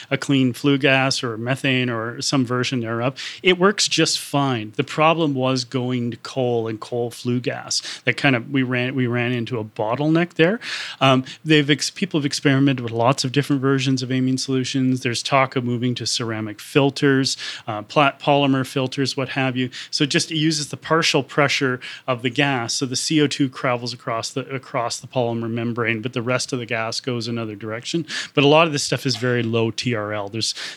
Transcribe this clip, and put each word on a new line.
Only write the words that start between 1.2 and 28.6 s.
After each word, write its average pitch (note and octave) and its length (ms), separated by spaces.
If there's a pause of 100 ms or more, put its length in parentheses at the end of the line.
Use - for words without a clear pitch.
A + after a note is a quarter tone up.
or A2+ 140
methane B2+ 500
or A#2 320
some C3+ 260
version B2 340
thereof, A#2 360 (280)
it F3+ 160
works G3+ 280
just - 320
fine. B2 560
The D3 80
problem D#3 520
was B2+ 300
going B2 460
to - 60
coal A#2+ 500
and A2+ 120
coal A#2+ 320
flue B2 280
gas. - 680
That - 120
kind C3+ 180
of, A#2+ 140
we C3+ 140
ran, B2+ 320
we C3 100
ran A#2+ 260
into A#2+ 280
a G#2+ 40
bottleneck D3 680
there. F#3 260 (400)
Um, C3 260 (200)
they've D3+ 240
ex-, C#3+ 220
people F3+ 280
have C#3 60
experimented C3+ 580
with A2+ 80
lots A2+ 320
of C3 80
different C#3 300
versions C3+ 400
of B2 80
amine C3 300
solutions. C3 600
There's A#2+ 200
talk C3+ 340
of B2+ 80
moving A#2+ 320
to A2+ 120
ceramic A2 520
filters, C3+ 800 (300)
uh, G#2+ 160
pla-, C#3 360
polymer C#3 460
filters, C3 500
what C3 140
have C3 260
you. B2+ 140 (220)
So D3+ 160
just - 240
it D#3+ 60
uses D3+ 320
the - 60
partial D#3 440 (100)
pressure C3+ 520 (260)
of B2 140
the B2+ 80
gas. C3 440
So - 120
the B2+ 100
C D3+ 260
O C#3+ 60
two C#3+ 220
travels B2 440
across A#2 380
the, C3 240
across B2 460
the - 40
polymer A#2 460
membrane, A#2 500
but B2 120
the B2 80
rest B2 320
of B2+ 60
the A#2 60
gas A2+ 360
goes A#2+ 260
another A#2 280
direction. A2+ 520 (260)
But C#3 120
a - 20
lot D#3 200